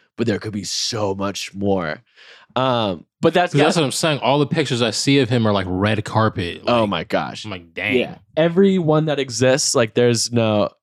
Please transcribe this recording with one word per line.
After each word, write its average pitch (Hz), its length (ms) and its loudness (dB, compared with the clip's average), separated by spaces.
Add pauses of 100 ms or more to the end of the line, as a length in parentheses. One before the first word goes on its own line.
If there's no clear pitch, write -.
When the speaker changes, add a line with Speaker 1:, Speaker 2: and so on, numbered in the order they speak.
(160)
Speaker 1:
but 110 120 -2
there 101 100 0
could 107 140 -10
be 101 120 -6
so 101 520 -4
much 98 380 -6
more. 95 480 -2 (520)
Um, 120 500 0 (160)
but 160 140 4
that's, 180 180 2
Speaker 2:
'Cause 143 80 4
that's 151 160 4
Speaker 1:
yeah. 175 60 2
Speaker 2:
what 143 40 0
I'm 120 60 -4
saying. 156 280 0
All 127 180 2
the 147 80 2
pictures 127 360 -2
I 117 80 0
see 139 280 2
of 131 100 2
him 120 160 2
are, 107 80 2
like, 98 160 0
red 101 360 -2
carpet. 101 640 -2
Speaker 1:
Oh 120 140 4
Speaker 2:
Like, 110 60 0
Speaker 1:
my 85 160 -4
gosh. 80 400 -4
Speaker 2:
I'm 107 60 -12
like, 85 240 -14
"Dang." 101 240 -2
Speaker 1:
Yeah. 110 200 -6 (180)
Every 185 420 4
one 156 280 2
that 147 120 -4
exists, 127 560 0
like, 120 200 0
there's 120 360 2
no, 110 380 2 (140)